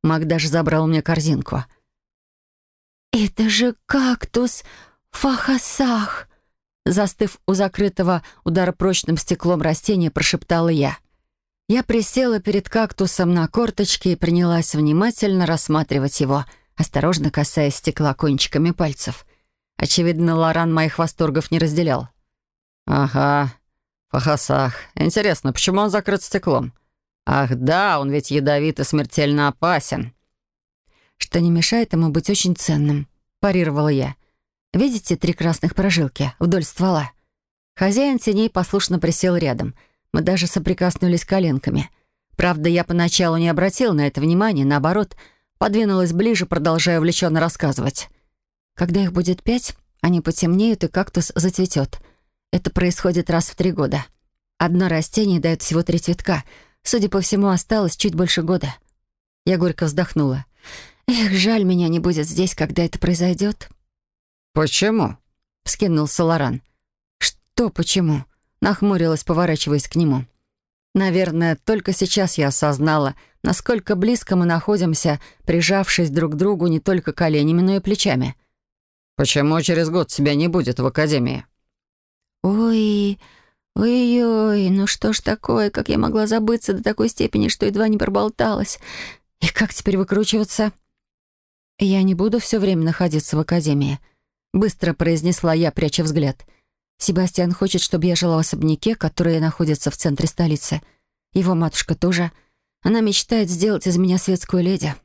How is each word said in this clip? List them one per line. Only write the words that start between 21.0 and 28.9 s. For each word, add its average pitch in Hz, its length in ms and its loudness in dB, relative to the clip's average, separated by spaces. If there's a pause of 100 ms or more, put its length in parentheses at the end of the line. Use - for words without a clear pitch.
не 165 80 0
разделял. 147 500 0 (800)
«Ага, 139 680 0 (580)
фахасах. 135 640 0 (200)
Интересно, 160 580 0
почему 190 280 0
он 208 100 0
закрыт 202 320 -2
стеклом? 127 520 -2 (520)
Ах 131 280 0
да, 160 440 0
он 139 120 -2
ведь 139 200 -2
ядовит 147 480 0
и 143 60 -2
смертельно 147 640 0